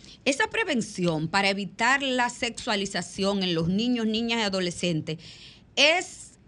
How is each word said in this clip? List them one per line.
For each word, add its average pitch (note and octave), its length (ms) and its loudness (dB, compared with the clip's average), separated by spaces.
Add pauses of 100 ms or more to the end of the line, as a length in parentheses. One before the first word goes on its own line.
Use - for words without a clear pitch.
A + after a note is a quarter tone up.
(240)
Esa C#4+ 240 2
prevención F#3+ 800 0
para G3 200 2
evitar G#3+ 540 2
la B3+ 260 0
sexualización G3+ 1160 -2
en F3+ 100 2
los E3 140 0
niños, A3+ 380 2
niñas A#3 340 0
y - 20 2
adolescentes F3 760 -2 (580)
es, D#4+ 720 2